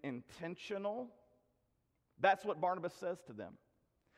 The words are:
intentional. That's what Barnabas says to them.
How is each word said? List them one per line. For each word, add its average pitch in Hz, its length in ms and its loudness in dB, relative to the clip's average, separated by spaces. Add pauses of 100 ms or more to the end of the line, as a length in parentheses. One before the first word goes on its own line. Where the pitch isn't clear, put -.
intentional. 196 1080 -4 (1080)
That's 190 260 6
what 160 160 0
Barnabas 180 320 2
says 180 340 -4
to 120 60 -12
them. 104 200 -8 (640)